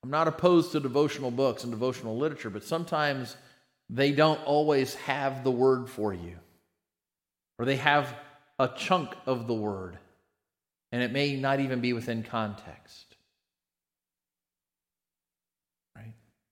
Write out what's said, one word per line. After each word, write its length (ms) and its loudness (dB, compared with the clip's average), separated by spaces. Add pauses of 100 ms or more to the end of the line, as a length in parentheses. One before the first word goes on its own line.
I'm 80 -8
not 160 2
opposed 460 4
to 60 2
devotional 520 0
books 320 0
and 100 -6
devotional 460 -4
literature, 320 -4
but 120 -10
sometimes 720 -2 (540)
they 220 4
don't 340 4
always 480 4
have 500 -4
the 60 2
word 400 4
for 240 -2
you, 220 -10 (1200)
or 80 -4
they 120 0
have 380 2 (440)
a 80 4
chunk 480 -2 (100)
of 220 -2
the 80 0
word, 420 -6 (920)
and 100 -2
it 100 -2
may 240 0
not 240 0
even 220 -2
be 120 0
within 280 -4
context. 920 -10 (2750)
Right? 180 -18 (380)